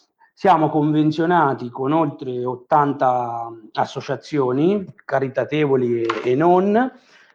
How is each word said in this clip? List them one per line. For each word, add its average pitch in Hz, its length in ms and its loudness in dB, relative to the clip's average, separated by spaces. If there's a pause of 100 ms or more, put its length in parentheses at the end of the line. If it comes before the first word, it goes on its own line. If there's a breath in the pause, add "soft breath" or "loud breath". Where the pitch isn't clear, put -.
(320 soft breath)
siamo 156 380 2
convenzionati 151 1000 2
con 131 240 -4
oltre 131 540 -2
ottanta 127 1000 0 (260)
associazioni, 139 1120 -2 (180)
caritatevoli 131 1000 0
e, 117 280 -2
e 127 40 4
non, 190 580 2 (420 soft breath)